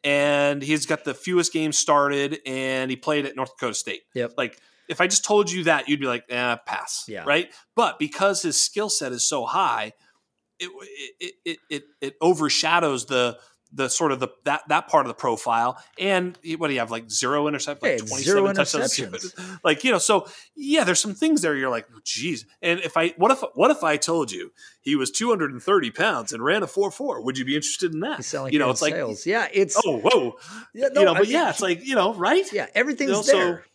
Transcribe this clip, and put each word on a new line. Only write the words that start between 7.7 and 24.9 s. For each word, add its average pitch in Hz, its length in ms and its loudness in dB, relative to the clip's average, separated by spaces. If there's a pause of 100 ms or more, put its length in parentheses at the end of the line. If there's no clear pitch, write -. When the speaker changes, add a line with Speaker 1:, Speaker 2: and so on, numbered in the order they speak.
Speaker 1:
But 208 240 2
because 190 420 0
his 160 180 0
skill 208 300 -2
set 139 220 -4
is 120 160 -2
so 131 180 -2
high, 117 460 -2 (680)
it, 180 100 -10 (500)
it, 175 140 -10 (100)
it, 165 140 -8 (120)
it, 143 140 -6 (160)
it 139 220 -8
overshadows 160 840 2
the, 123 300 0 (380)
the 131 140 0
sort 151 220 0
of 131 80 -2
the, 127 80 -2 (160)
that, 147 240 -2
that 156 200 0
part 143 180 4
of - 20 -6
the 117 80 -8
profile. 117 680 -2 (160)
And 185 460 0
he, 165 120 -6
what 160 120 -2
do 143 60 0
you 123 60 0
have, 113 120 -2
like, 113 180 -8
zero 147 380 0
intercept-, 147 340 -6
like, 131 200 0
Speaker 2:
Yeah, 110 40 -10
zero 139 360 0
Speaker 1:
twenty-seven 196 140 2
touchdowns, - 440 0
Speaker 2:
interceptions. 180 600 -12
Speaker 1:
<laughs> - 40 -20
like, 160 200 2
you 254 80 2
know, 196 60 2
so 196 300 2 (280)
yeah, 294 280 2
there's 180 160 2
some 202 160 -4
things 311 260 2
there 156 140 2
you're 131 160 -2
like, 117 160 -4 (180)
"Jeez." 123 360 -4 (200)
And 175 200 0
if 170 160 -2
I, 170 200 2
what 202 140 6
if, - 100 2 (140)
what 226 160 6
if 294 120 0
I 151 140 2
told 156 340 -2
you 90 200 -10 (300)
he 147 140 0